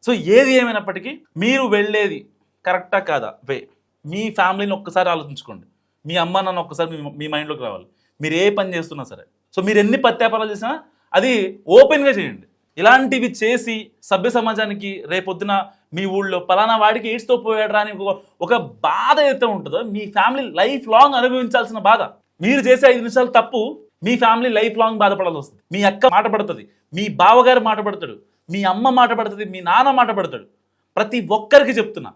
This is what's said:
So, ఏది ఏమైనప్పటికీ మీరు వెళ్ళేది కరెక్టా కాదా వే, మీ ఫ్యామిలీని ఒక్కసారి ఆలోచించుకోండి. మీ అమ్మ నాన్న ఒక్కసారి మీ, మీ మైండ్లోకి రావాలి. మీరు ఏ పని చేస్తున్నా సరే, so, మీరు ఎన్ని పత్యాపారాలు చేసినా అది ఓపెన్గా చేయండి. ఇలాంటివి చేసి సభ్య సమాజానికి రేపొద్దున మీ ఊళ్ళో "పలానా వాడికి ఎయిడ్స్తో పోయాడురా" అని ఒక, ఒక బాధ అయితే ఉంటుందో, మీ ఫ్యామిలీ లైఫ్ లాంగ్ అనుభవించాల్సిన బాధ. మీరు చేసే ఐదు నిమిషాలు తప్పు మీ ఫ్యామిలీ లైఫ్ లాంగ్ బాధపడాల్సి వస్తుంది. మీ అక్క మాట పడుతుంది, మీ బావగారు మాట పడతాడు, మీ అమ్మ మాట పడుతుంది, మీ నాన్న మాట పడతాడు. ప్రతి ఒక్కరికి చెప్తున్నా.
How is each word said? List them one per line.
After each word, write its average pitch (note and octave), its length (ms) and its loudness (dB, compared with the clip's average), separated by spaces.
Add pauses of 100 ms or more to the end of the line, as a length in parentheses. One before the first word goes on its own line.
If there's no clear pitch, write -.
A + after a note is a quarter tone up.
So, A#3+ 60 0 (240)
ఏది C4 240 6
ఏమైనప్పటికీ G#3+ 600 -6 (220)
మీరు C4 200 0
వెళ్ళేది G#3 640 -2 (380)
కరెక్టా F3+ 320 -2
కాదా D3 360 -6 (140)
వే, C3 200 -8 (440)
మీ G#3+ 180 -6
ఫ్యామిలీని G3 420 -2
ఒక్కసారి F#3 420 -4
ఆలోచించుకోండి. C#3+ 520 -14 (420)
మీ E3+ 80 -6
అమ్మ F3 240 -2
నాన్న F#3 180 -4
ఒక్కసారి E3 320 -6
మీ, D3 200 -12 (100)
మీ D3+ 140 -10
మైండ్లోకి D3+ 280 -8
రావాలి. G2 240 -12 (360)
మీరు D#3 120 -4
ఏ F#3+ 240 4
పని F#3+ 180 -4
చేస్తున్నా D#3 360 -10
సరే, - 120 -20 (320)
so, F#3+ 100 -2
మీరు G#3+ 180 2
ఎన్ని A#3 220 2
పత్యాపారాలు A3+ 460 0
చేసినా A3 200 -8 (440)
అది A#3 160 2 (460)
ఓపెన్గా C#4 320 6
చేయండి. C#3 360 -6 (320)
ఇలాంటివి B3 500 4 (140)
చేసి A3+ 480 -2 (120)
సభ్య G3 280 0
సమాజానికి G3+ 840 -4
రేపొద్దున F#3+ 540 -4 (280)
మీ F#3 100 -6
ఊళ్ళో F#3+ 340 -4
"పలానా G3 380 0
వాడికి A3 320 0
ఎయిడ్స్తో A#3 280 -2
పోయాడురా" G#3+ 440 -2
అని G#3 120 -6 (120)
ఒక, G3 160 -4 (200)
ఒక G3+ 140 0 (320)
బాధ G#3+ 340 0
అయితే C4+ 260 0
ఉంటుందో, G3 360 -4 (120)
మీ G#3 120 -8 (100)
ఫ్యామిలీ A#3 340 0 (100)
లైఫ్ B3 280 -2
లాంగ్ C4 260 6
అనుభవించాల్సిన A#3+ 640 -2
బాధ. G3+ 240 4 (420)
మీరు C4+ 240 2
చేసే B3+ 220 6
ఐదు B3+ 60 4
నిమిషాలు A#3+ 300 -2
తప్పు A#3+ 340 0 (440)
మీ A#3+ 180 0
ఫ్యామిలీ A#3 360 2
లైఫ్ A3 200 -2
లాంగ్ A3+ 240 0
బాధపడాల్సి F#3+ 360 0
వస్తుంది. - 240 -16 (100)
మీ G3 180 -4
అక్క G3+ 160 2
మాట G3 280 4
పడుతుంది, F#3 340 -6 (280)
మీ G#3 120 -4 (140)
బావగారు A#3+ 380 6
మాట G#3+ 260 -2
పడతాడు, D#3+ 300 -10 (360)
మీ G3 100 -4 (100)
అమ్మ A#3 180 0 (100)
మాట A#3 180 2
పడుతుంది, G#3 260 -8
మీ F#3 160 -14
నాన్న G#3 300 2
మాట B3 200 0
పడతాడు. D#3+ 360 -6 (500)
ప్రతి G#3+ 400 -4
ఒక్కరికి C#4 340 4 (100)
చెప్తున్నా. C3+ 360 -8